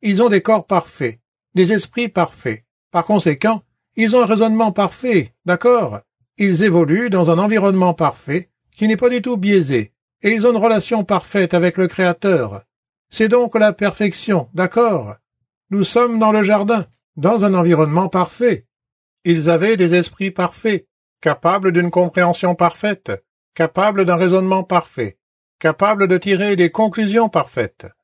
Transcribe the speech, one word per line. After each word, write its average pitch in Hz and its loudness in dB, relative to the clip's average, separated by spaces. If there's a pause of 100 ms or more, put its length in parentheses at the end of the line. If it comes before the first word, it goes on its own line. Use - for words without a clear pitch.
Ils 208 0
ont 240 4
des 196 2
corps 214 0
parfaits, 143 -4 (360)
des 185 2
esprits 220 -4
parfaits. 135 -6 (300)
Par 170 -2
conséquent, 208 0 (340)
ils 220 0
ont 247 4
un 226 0
raisonnement 220 0
parfait, 196 -2 (140)
d'accord ? 175 0 (380)
Ils 190 0
évoluent 180 2
dans 175 2
un 165 2
environnement 196 2
parfait, 160 -4 (240)
qui 214 -2
n'est 214 0
pas 247 2
du 247 -2
tout 247 -4
biaisé, 170 0 (300)
et 208 0
ils 226 0
ont 240 4
une 214 -2
relation 220 0
parfaite 185 -2
avec 175 0
le 185 0
Créateur. 170 -2 (480)
C'est 220 0
donc 233 0
la 214 4
perfection, 202 -2
d'accord ? 180 -2 (540)
Nous 196 0
sommes 240 0
dans 220 2
le 214 2
jardin, 202 0 (300)
dans 190 0
un 196 2
environnement 170 2
parfait. 185 -2 (580)
Ils 165 0
avaient 190 2
des 175 2
esprits 180 -2
parfaits, 185 -4 (340)
capables 180 0
d'une 175 0
compréhension 180 0
parfaite, 175 -4 (300)
capables 196 0
d'un 175 0
raisonnement 185 0
parfait, 135 -4 (420)
capables 196 0
de 180 2
tirer 196 -2
des 175 2
conclusions 214 -2
parfaites. - -4 (160)